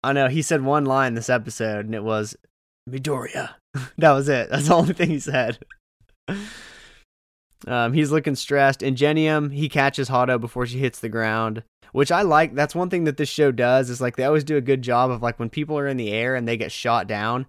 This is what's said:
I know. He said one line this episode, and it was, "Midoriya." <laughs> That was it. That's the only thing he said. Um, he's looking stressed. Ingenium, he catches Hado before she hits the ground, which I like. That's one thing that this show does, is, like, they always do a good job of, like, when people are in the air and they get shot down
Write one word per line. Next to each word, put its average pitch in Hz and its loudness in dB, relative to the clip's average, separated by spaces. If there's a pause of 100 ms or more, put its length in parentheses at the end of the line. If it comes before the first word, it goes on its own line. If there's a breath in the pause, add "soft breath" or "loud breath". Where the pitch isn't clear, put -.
I 135 -2
know. 139 4
He 151 0
said 147 0
one 143 2
line 131 2
this 113 -6
episode, 110 -2
and 110 -6
it 104 -6
was, 107 -2 (540)
"Midoriya." 135 -6 (200)
<laughs> 131 -8
That 151 6
was 139 2
it. 127 0
That's 143 0
the 180 6
only 170 4
thing 170 0
he 151 0
said. 127 -2 (2000 loud breath)
Um, 120 0
he's 147 2
looking 151 0
stressed. 139 2
Ingenium, 151 2
he 147 -2
catches 139 0
Hado 127 2
before 123 -4
she 120 -8
hits 131 -2
the 113 -8
ground, 110 -2 (280 soft breath)
which 139 0
I 180 2
like. 160 4
That's 147 0
one 180 -2
thing 175 -2
that 143 0
this 147 -2
show 143 4
does, 123 2
is, 123 -8
like, 123 -2
they 131 0
always 151 4
do 151 0
a 135 2
good 131 2
job 123 2
of, 117 -4
like, 117 -4
when 117 -4
people 151 -4
are 139 -2
in 135 -2
the 107 -4
air 120 0
and 117 -4
they 117 0
get 107 -6
shot 117 -2
down 113 -4